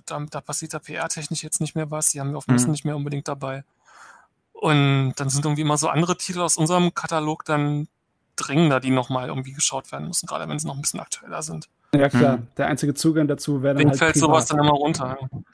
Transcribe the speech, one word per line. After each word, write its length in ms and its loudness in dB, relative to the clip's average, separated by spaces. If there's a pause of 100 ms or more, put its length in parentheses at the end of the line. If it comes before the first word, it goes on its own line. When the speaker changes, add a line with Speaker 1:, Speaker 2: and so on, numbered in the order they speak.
Speaker 1:
da, 160 -8
da 220 -8
passiert 320 -10
da 60 -8
P-R-technisch 600 -8
jetzt 200 -6
nicht 120 -6
mehr 160 -4
was, 200 -2
die 100 -6
haben 120 -4
wir 40 -6
auf 100 -10
Messen 200 4
Speaker 2:
Mhm. 60 2
Speaker 1:
nicht 120 -4
mehr 120 -2
unbedingt 300 -6
dabei. 380 -8 (880)
Und 640 4
dann 140 -2
sind 160 0
irgendwie 160 0
immer 160 2
so 100 2
andere 300 0
Titel 240 -6
aus 160 0
unserem 340 4
Katalog 540 -4
dann 420 0 (480)
dringender, 440 4
die 100 0
noch 180 2
mal 200 -4
irgendwie 260 -8
geschaut 380 -4
werden 160 -8
müssen, 180 -6
gerade 200 -6
wenn 120 -4
sie 80 -6
noch 100 -6
ein 60 -8
bisschen 180 -4
aktueller 420 -10
sind. 280 -10 (240)
Speaker 3:
Ja, 160 6
klar. 260 4
Speaker 2:
Mhm. 100 -6 (120)
Speaker 3:
Der 80 0
einzige 260 0
Zugang 360 2
dazu 340 -2
wäre 120 2
dann 40 0
Speaker 1:
Deswegen 120 6
Speaker 3:
halt 80 4
Speaker 1:
fällt 180 2
sowas 300 4
Speaker 3:
privat. 140 0
Speaker 1:
dann 80 4
immer 80 6
runter. 420 -2 (360)